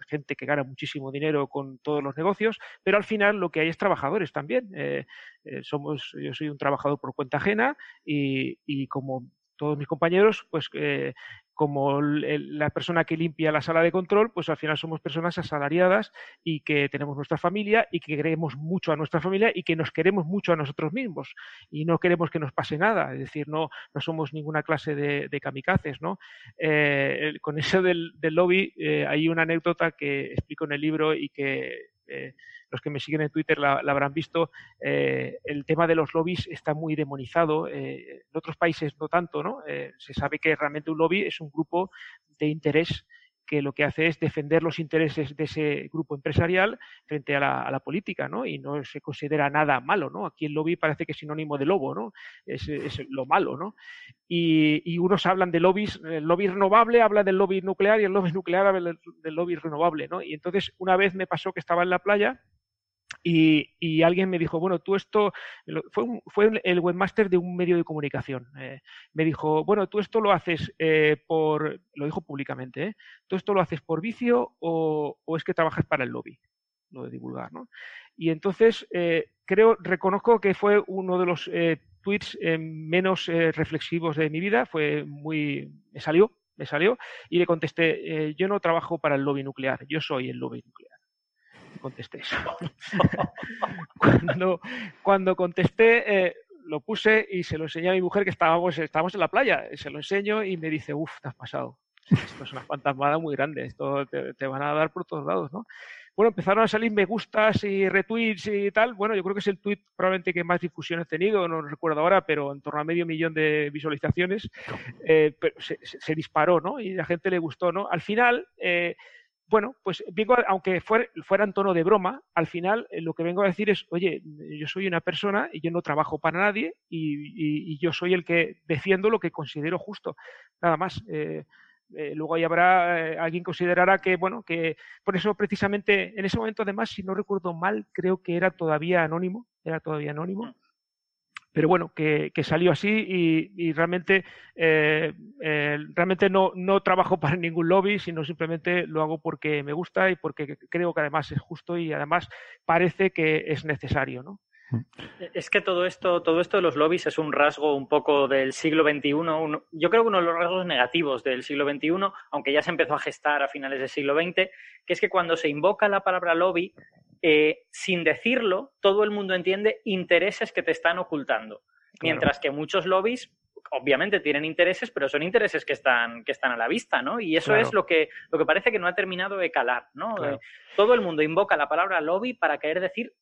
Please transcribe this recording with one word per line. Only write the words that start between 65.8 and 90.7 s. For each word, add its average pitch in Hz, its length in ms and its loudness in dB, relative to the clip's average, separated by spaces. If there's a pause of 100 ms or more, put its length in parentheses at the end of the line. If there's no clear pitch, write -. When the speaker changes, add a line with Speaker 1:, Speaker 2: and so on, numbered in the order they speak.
Speaker 1:
fue 220 120 0
un, 240 240 -6
fue 208 180 4
el, 220 180 4
el 180 160 2
webmaster 185 500 2
de 180 80 4
un 180 200 -4
medio 175 180 2
de 170 80 2
comunicación, 139 640 -6 (100)
eh, 135 220 -14 (340)
me 160 120 2
dijo, 156 400 0
"Bueno, 202 220 2
tú 208 120 -4
esto 220 220 0
lo 202 100 4
haces, 165 480 0
eh, 156 380 4 (100)
por", 156 520 0 (160)
lo 143 100 -6
dijo 156 160 -4
públicamente, 135 640 -8
¿eh? 208 120 -6 (320)
"¿Tú 185 80 -4
esto 202 180 -2
lo 190 80 4
haces 160 200 -4
por 160 180 -4
vicio 240 600 0
o, 160 680 -2
o 160 120 -2
es 151 60 -8
que 185 100 -4
trabajas 160 320 0
para 139 200 0
el 120 60 -6
lobby?", - 280 -12 (520)
lo 127 120 -14
de - 80 -12
divulgar, 123 400 -12
¿no? 233 160 -18 (480)
Y 165 140 -2
entonces, 202 640 2
eh, 170 380 0 (140)
creo, 220 360 6
reconozco 190 580 2
que 196 140 2
fue 202 340 4
uno 185 320 -2
de 185 60 2
los, 180 260 -2
eh, 170 300 0 (200)
tweets, 202 400 -4
eh, 165 160 0
menos, 160 720 -2
eh, 165 240 2
reflexivos 160 640 -2
de 156 140 2
mi 156 100 -4
vida, 208 260 2
fue 151 380 -2
muy, 147 680 -6 (220)
me 143 80 -16
salió, 165 320 4 (240)
me 151 100 -10
salió, 180 320 0 (320)
y 165 100 0
le 175 60 4
contesté, 160 840 -2
eh, 151 60 -8
"Yo 185 120 -2
no 202 140 -2
trabajo 165 380 0
para 147 160 2
el 139 80 0
lobby 139 200 -2
nuclear, 131 440 -6
yo 151 120 -4
soy 131 300 -4
el 127 80 -8
lobby 123 280 -8
nuclear". - 280 -20 (880)